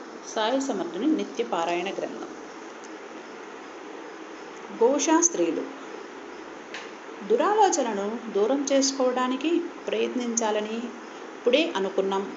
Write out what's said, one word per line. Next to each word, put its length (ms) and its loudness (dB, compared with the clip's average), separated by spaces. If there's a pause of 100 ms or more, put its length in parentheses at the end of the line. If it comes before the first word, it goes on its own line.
(360)
సాయి 260 2
సమర్థుని 460 -2
నిత్య 360 2
పారాయణ 420 0
గ్రంథం. 420 -6 (2500)
ఘోషా 420 6
స్త్రీలు. 400 2 (1700)
దురాలోచనను 1080 4
దూరం 360 4
చేసుకోవడానికి 920 4 (260)
ప్రయత్నించాలని 920 0
ఇప్పుడే 960 0
అనుకున్నాం. 600 0